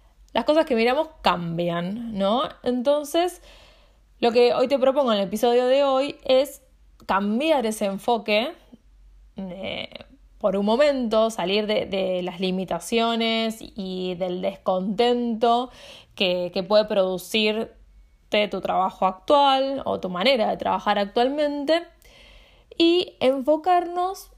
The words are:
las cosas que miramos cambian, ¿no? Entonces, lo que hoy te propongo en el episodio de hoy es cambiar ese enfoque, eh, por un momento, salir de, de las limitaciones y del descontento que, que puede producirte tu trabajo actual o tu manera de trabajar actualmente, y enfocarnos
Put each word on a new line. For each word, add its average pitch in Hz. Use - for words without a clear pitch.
las 233
cosas 302
que 277
miramos 262
cambian, 175
¿no? 208
Entonces, 285
lo 233
que 240
hoy 262
te 277
propongo 262
en 202
el 196
episodio 240
de 269
hoy 269
es 269
cambiar 233
ese 214
enfoque, 220
eh, 190
por 196
un 202
momento, 226
salir 202
de, 214
de 185
las 175
limitaciones 226
y 185
del 180
descontento 233
que, 180
que 196
puede 208
producirte 208
tu 190
trabajo 185
actual 269
o 196
tu 185
manera 208
de 180
trabajar 196
actualmente, 285
y 339
enfocarnos 349